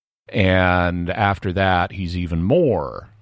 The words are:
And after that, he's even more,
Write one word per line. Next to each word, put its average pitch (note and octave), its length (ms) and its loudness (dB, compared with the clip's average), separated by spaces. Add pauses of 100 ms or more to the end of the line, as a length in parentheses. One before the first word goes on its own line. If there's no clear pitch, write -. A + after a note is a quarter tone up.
(300)
And F2+ 800 2
after G2 420 -2
that, F#2 380 2
he's F2+ 260 -6
even E2+ 260 -2
more, G2 640 0 (120)